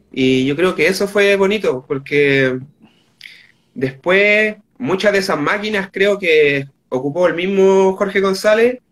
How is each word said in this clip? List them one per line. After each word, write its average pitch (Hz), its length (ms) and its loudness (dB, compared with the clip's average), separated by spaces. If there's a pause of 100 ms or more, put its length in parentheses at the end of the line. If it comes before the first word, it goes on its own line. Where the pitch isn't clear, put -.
(120)
Y 131 320 0
yo 143 100 -2
creo 180 200 -2
que 156 120 0
eso 190 220 -2
fue 202 280 2
bonito, 190 520 -2
porque 135 680 0 (1120)
después 202 840 0 (200)
muchas 190 360 -2
de 202 60 2
esas 180 220 -2
máquinas 196 500 -4
creo 196 280 0
que 151 500 2 (220)
ocupó 143 360 -2
el 160 80 0
mismo 190 600 2
Jorge 196 240 -2
González 214 600 0 (120)